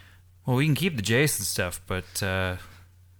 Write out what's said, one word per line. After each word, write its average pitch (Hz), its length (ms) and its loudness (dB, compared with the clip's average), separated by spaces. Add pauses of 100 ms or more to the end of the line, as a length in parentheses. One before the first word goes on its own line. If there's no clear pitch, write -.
(460)
"Well, 123 100 2
we 139 100 2
can 151 100 4
keep 170 200 0
the 107 60 -4
Jason 113 420 2
stuff, - 440 -4
but," - 340 -4
uh, 92 340 0 (640)